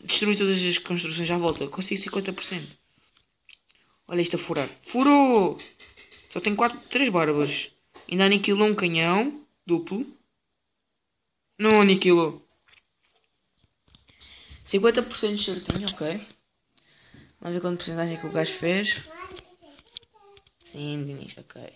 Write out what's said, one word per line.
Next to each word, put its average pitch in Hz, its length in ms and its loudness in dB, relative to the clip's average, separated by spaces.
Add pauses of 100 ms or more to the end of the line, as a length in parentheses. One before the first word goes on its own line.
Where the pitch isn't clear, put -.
destruir 208 320 2
todas 190 260 2
as 175 140 0
construções 170 520 -4
à 175 60 0
volta, 170 260 0
eu 143 80 -6
consigo 190 300 -4
cinquenta 196 320 -4
por 190 100 -12
cento. 151 360 -6 (1300)
Olha 175 140 0
isto 170 140 -2
a - 20 -4
furar. 151 280 -4 (160)
Furou! 254 760 4 (720)
Só 180 80 -8
tenho 208 160 -2
quatro, 233 320 0
três 254 220 0
bárbaros. 147 600 0 (400)
Ainda 185 140 2
aniquilou 202 420 4
um 214 80 2
canhão 180 720 0 (200)
duplo. 175 380 -2 (1500)
Não 214 200 6
aniquilou. 185 640 6 (2250)
Cinquenta 226 380 2
por - 160 -12
cento 208 240 -2
certinho, 190 480 -6
ok. 175 360 -8 (1120)
Vamos 175 160 -8
ver 180 60 -4
quanto 175 160 -4
porcentagem 170 400 -4
é - 20 -10
que 160 80 -10
o 151 60 -10
gajo 160 220 -2
fez. 185 480 -2 (1700)
Sim, 147 320 -10
Diniz, 139 320 -14
ok. - 260 -20 (140)